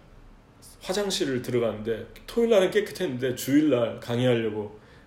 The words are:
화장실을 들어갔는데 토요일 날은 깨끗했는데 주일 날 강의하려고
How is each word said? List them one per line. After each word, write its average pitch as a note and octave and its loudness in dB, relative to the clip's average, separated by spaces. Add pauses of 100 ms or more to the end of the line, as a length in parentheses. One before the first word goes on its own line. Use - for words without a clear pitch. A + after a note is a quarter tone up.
(800)
화장실을 F#3 -2
들어갔는데 A2+ -2 (180)
토요일 A#3 0
날은 F#3+ 6
깨끗했는데 C3 -2
주일 D3 4
날 A#2 2
강의하려고 A#2 0 (280)